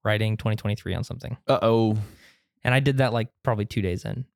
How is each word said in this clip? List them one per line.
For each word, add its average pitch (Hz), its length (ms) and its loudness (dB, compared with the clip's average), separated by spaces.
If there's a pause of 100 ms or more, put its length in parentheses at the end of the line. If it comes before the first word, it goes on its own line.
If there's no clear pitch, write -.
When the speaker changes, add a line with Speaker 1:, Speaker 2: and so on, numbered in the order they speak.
Speaker 1:
writing 110 320 0
twenty 107 180 -2
twenty-three 101 380 -4
on - 100 -4
something. - 320 -10 (100)
Speaker 2:
Uh-oh. 113 520 2 (640)
Speaker 1:
And 123 100 2
I 135 60 6
did 135 200 2
that, 127 120 4
like, 117 160 0 (160)
probably 107 220 0
two - 160 -4
days 92 240 -2
in. 123 180 -6 (120)